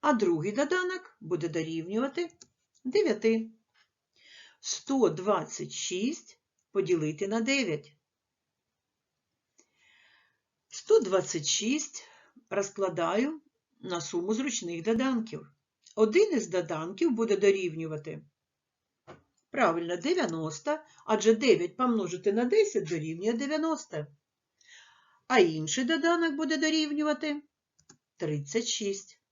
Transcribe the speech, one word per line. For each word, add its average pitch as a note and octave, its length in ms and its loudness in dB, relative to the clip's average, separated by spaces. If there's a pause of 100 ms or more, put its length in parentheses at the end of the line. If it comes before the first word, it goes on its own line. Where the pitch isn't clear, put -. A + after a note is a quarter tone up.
а C#4+ 120 4
другий F#3 400 2
доданок F4+ 680 -2
буде E3 280 -4
дорівнювати F3 800 -4 (560)
дев'яти. A3+ 640 2 (1080)
Сто - 480 2
двадцять E3+ 640 -2
шість - 680 -6 (300)
поділити E3 580 0
на A3 120 0
дев'ять. A3+ 520 -2 (2750)
Сто - 320 4
двадцять F3+ 460 0
шість - 580 -2 (460)
розкладаю G3 880 -2 (400)
на F3+ 200 -6
суму F3+ 340 -2
зручних F3+ 480 -6
доданків. A3+ 640 -2 (480)
Один E4 380 4
із G#3+ 160 0
доданків F3 640 -2
буде A3 260 2
дорівнювати, D#3+ 880 0 (1300)
правильно, E3+ 460 0
дев'яносто, G#3 840 -2 (280)
адже G#3+ 280 4
дев'ять F#3+ 420 4
помножити G#3 560 0
на A#3 120 2
десять B3 440 2
дорівнює E3 440 -4
дев'яносто. C#4+ 760 -4 (1200)
А B3+ 100 4
інший D#3+ 460 2
доданок E4 500 2
буде D#4 220 -2
дорівнювати D4+ 840 -2 (720)
тридцять D3+ 500 -4
шість. - 540 -6 (120)